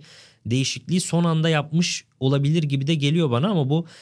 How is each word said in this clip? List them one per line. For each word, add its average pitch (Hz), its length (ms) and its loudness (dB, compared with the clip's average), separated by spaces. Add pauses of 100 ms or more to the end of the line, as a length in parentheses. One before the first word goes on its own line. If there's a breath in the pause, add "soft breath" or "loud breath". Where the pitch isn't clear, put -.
(460 loud breath)
değişikliği 135 560 -2
son 170 220 0
anda 160 260 2
yapmış 156 560 -2 (140)
olabilir 143 440 2
gibi 139 240 -2
de 165 80 0
geliyor 147 360 0
bana 131 180 0
ama 156 200 0
bu 160 160 0 (160 loud breath)